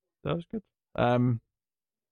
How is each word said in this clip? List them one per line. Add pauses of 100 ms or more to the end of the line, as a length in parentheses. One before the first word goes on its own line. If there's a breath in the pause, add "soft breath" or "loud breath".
(240)
that
was
good. (340)
Um, (680)